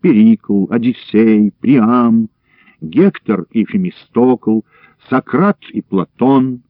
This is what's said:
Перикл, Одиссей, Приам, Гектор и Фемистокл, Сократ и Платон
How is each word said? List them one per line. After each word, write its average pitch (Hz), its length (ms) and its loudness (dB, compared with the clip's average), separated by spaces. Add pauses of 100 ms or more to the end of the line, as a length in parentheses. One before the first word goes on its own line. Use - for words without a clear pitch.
Перикл, 107 680 2
Одиссей, 110 800 0
Приам, 113 760 0 (520)
Гектор 127 680 -2
и 110 140 -2
Фемистокл, 110 960 -2 (480)
Сократ 139 500 -2 (120)
и 104 100 -8
Платон 127 880 -2